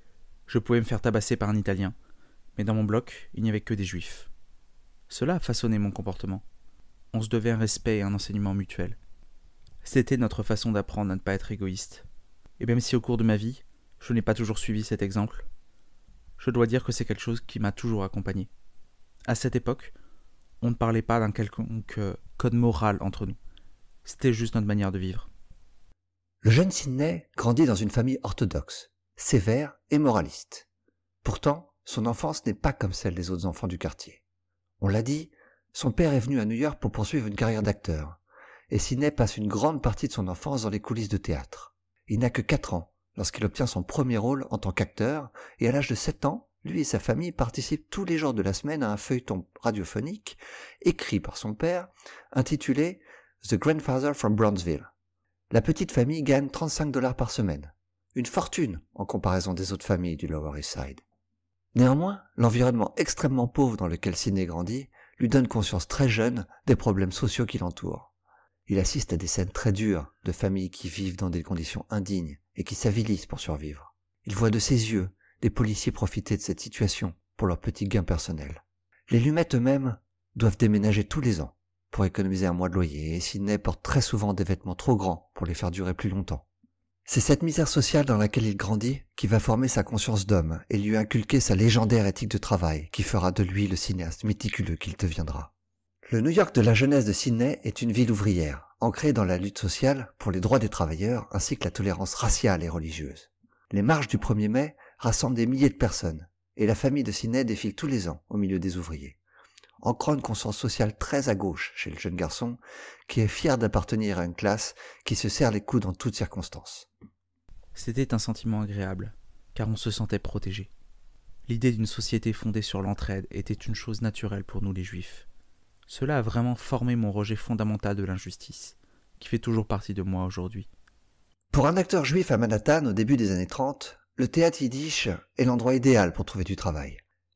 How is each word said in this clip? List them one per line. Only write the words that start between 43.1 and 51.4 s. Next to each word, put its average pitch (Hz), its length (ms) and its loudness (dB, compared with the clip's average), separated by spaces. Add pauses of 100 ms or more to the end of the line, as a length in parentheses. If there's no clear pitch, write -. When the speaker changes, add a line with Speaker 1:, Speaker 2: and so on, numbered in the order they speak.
Speaker 2:
lorsqu'il - 280 -4
obtient 123 220 0
son 95 160 -4
premier 127 340 0
rôle 131 340 0
en - 80 -4
tant 98 120 -4
qu'acteur, 127 640 -2 (260)
et 120 100 2
à 123 40 4
l'âge 139 160 0
de 120 80 0
sept - 280 -4
ans, 170 240 -2 (140)
lui 160 200 -2
et - 20 0
sa - 160 -2
famille 170 320 -2
participent - 580 -4
tous 196 140 -4
les 165 120 0
jours 151 160 0
de 107 100 0
la 95 100 0
semaine 147 320 -4
à 107 80 0
un 104 40 -2
feuilleton 104 520 -4 (120)
radiophonique, 113 800 -4 (440)
écrit 165 360 0
par - 180 -8
son 107 160 -6